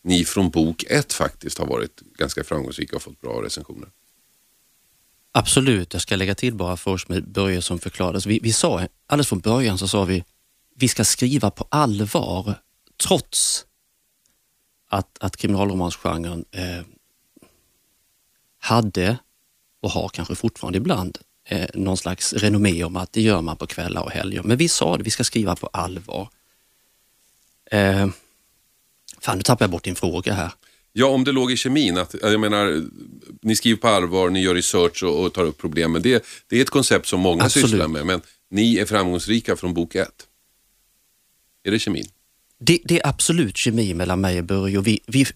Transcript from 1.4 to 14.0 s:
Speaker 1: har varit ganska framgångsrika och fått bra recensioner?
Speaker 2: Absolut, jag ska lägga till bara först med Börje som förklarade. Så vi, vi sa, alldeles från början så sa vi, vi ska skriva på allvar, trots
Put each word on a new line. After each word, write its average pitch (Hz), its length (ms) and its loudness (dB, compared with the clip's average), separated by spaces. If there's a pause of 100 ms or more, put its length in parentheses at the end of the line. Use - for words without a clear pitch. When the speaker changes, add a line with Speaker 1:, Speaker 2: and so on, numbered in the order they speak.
Speaker 1:
har 78 80 -4
varit 62 340 -6 (180)
ganska 76 260 -4
framgångsrika 69 520 -6
och 67 60 -8
fått - 180 -20
bra 58 220 -8
recensioner? - 460 -12 (1400)
Speaker 2:
Absolut, 117 600 2
jag 87 100 -6
ska - 140 -2
lägga 95 180 0
till 123 200 -2
bara 90 220 -4
först 92 320 -4
med 95 200 -4
Börje 95 340 -2
som 90 160 -4
förklarade. 92 420 -4
Så 101 80 -6
vi, 107 140 0
vi 113 100 0
sa, 95 340 0 (200)
alldeles 143 220 0
från 95 120 -2
början 110 380 2
så 98 100 -4
sa 98 160 2
vi, 90 200 0 (500)
vi 127 140 2
ska - 160 0
skriva 123 460 2
på - 200 -10
allvar, 104 840 0 (480)
trots - 640 0 (1200)